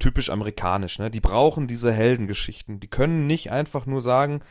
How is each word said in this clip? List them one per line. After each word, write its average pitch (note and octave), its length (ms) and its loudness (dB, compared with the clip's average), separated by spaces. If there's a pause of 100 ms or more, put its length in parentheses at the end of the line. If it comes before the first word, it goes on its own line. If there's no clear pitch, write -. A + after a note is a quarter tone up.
typisch - 280 4
amerikanisch, G2 680 -2
ne? G#2+ 100 -4
Die A2 120 -8
brauchen C#3 480 2
diese A#2+ 240 0
Heldengeschichten. A2 880 -2
Die G#2 80 -16
können D3+ 400 0
nicht D#3 240 -2
einfach C#3 340 -4
nur C3+ 140 -4
sagen, C#3 400 2 (100)